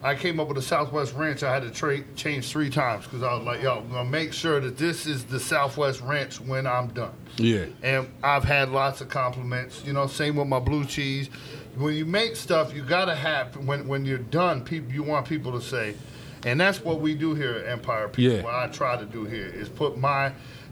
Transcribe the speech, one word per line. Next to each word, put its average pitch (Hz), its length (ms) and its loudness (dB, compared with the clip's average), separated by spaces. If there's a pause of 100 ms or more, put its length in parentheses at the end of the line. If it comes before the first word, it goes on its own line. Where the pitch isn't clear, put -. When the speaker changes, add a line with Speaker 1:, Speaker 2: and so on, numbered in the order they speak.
Speaker 1:
I 139 120 2
came 165 240 -2
up 151 100 0
with 139 80 -2
a 131 40 -2
Southwest 143 540 0
Ranch 147 280 -2
I 135 100 2
had 135 100 0
to 113 80 -8
tra-, 143 320 0 (140)
change 143 340 -2
three 151 180 2
times 123 380 0
'cause 123 160 -6
I 123 100 2
was 113 120 -2
like, 120 180 -2
"Yo, 127 160 4
I'm 117 100 -10
gonna 123 200 -2
make 156 240 -2
sure 156 260 2
that 127 180 -2
this 160 300 0
is 135 160 -2
the 123 160 -4
Southwest 139 640 2
Ranch 135 400 -2
when 131 260 -2
I'm 123 220 2
done." 110 240 -4 (240)
Speaker 2:
Yeah. 113 280 4 (160)
Speaker 1:
And 135 260 2 (140)
I've 139 220 4
had 139 260 4
lots 135 320 2
of 131 80 -10
compliments, 127 760 -2
you 143 80 -4
know, 139 140 2
same 147 280 0
with 143 120 2
my 131 120 4
blue 143 260 2
cheese. 139 440 -2 (480)
When 147 180 2
you 156 100 0
make 220 300 2
stuff, 160 400 2
you 143 80 -6
gotta 175 320 2
have, 139 400 0
when, 139 320 -2
when 139 180 0
you're 135 120 0
done, 143 440 2
peop-, 135 320 -4
you 147 100 -2
want 147 240 0
people 127 260 -2
to 120 80 -2
say, 110 340 -2 (500)
and 123 140 4
that's 190 240 4
what 165 160 0
we 156 160 2
do 156 180 0
here 143 200 0
at 104 180 -4
Empire 110 380 -2
Pizza, 123 280 6
Speaker 2:
Yeah. 92 60 0
Speaker 1:
what 117 120 -2
I 123 120 0
try 123 300 0
to 107 80 -6
do 110 180 -8
here 104 240 -6
is 95 220 -10
put 139 280 -2
my 139 360 2 (380)